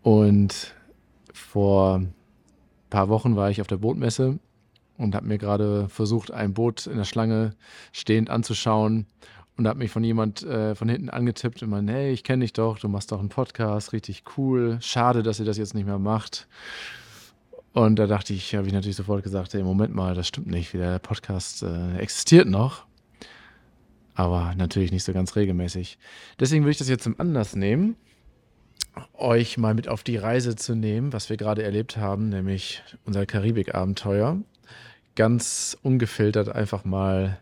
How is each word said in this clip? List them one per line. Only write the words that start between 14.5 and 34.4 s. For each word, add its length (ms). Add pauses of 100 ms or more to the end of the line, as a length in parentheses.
schade, 420
dass 160
ihr 60
das 140
jetzt 160
nicht 120
mehr 120
macht.“ 500 (1300)
Und 240
da 80
dachte 260
ich, 220
hab 100
ich 80
natürlich 240
sofort 260
gesagt: 300
„Hey, 100
Moment 320
mal, 200
das 140
stimmt 180
nicht, 260
der 260
Podcast, 640
äh, 360
existiert 500
noch.“ 380 (1300)
Aber 420
natürlich 380
nicht 120
so 100
ganz 200
regelmäßig. 640 (420)
Deswegen 260
würde 80
ich 60
das 120
jetzt 140
zum 140
Anlass 380
nehmen, 400 (1160)
euch 420
mal 160
mit 160
auf 140
die 160
Reise 380
zu 180
nehmen, 400
was 160
wir 80
gerade 240
erlebt 340
haben, 320
nämlich 540 (240)
unser 180
Karibik-Abenteuer. 1160 (720)